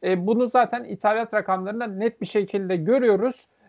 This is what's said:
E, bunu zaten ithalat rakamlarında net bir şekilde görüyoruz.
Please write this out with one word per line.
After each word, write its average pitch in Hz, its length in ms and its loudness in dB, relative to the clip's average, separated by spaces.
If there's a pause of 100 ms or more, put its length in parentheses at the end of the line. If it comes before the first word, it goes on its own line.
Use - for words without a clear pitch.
E, 185 240 0
bunu 233 220 2
zaten 240 340 2
ithalat 220 500 -2
rakamlarında 202 540 -2
net 214 340 -4
bir 196 40 -8
şekilde 196 500 -2
görüyoruz. 226 720 2 (220)